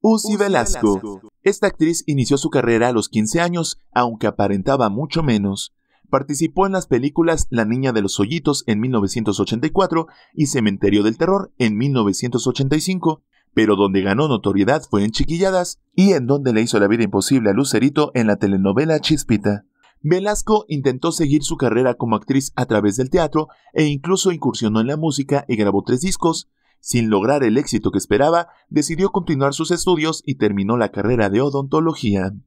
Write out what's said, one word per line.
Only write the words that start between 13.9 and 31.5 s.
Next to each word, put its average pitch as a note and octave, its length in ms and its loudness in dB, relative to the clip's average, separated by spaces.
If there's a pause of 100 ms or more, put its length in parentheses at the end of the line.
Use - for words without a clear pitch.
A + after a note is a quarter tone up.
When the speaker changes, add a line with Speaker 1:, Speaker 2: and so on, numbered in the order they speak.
Speaker 1:
ganó G2 260 0
notoriedad G#2 640 0
fue G2+ 140 2
en A2 80 -2
Chiquilladas F3+ 680 0 (140)
y F#3+ 180 6
en C3 140 2
donde B2+ 280 2
le A2 80 4
hizo A#2 180 2
la G2+ 80 4
vida A2+ 160 2
imposible G2+ 460 2
a - 20 2
Lucerito C3+ 640 2
en A#2+ 120 2
la G#2 120 2
telenovela G2+ 600 2
Chispita. D#3 680 0 (360)
Velasco G#3 640 0
intentó C#3 460 -2
seguir D3 320 0
su E3 140 -6
carrera B2 360 2
como A2+ 220 -2
actriz C3+ 400 -2
a B2+ 80 -2
través G#2 320 0
del B2+ 140 -2
teatro D#3 380 0 (260)
e D#3 100 2
incluso E3+ 480 0
incursionó A#2 480 -2
en A2+ 60 0
la C#3+ 100 -4
música C#3+ 500 -2
y A#2+ 100 -2
grabó G2+ 280 0
tres B2+ 160 0
discos. E3 480 -2 (320)
Sin A#2 300 0
lograr A#2+ 340 2
el A2+ 140 4
éxito G#2 340 -2
que G2+ 60 0
esperaba, D#3 500 2 (220)
decidió D#3 420 -2
continuar C#3+ 400 0
sus D#3 180 -4
estudios D#3+ 540 0
y C#3 120 -4
terminó G#2 420 0
la G#2+ 100 0
carrera G#2 400 0
de G#2 140 2
odontología. C#3 920 -2 (120)